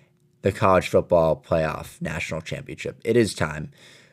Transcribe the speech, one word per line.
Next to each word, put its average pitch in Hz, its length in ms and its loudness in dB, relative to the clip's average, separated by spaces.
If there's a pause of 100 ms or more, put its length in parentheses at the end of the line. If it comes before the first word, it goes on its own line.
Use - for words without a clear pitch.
(440)
the 101 80 2
college 95 360 4
football 80 580 2
playoff - 540 -4
national - 400 -8
championship. - 640 -12
It 113 140 2
is 107 160 4
time. 76 380 -6 (420)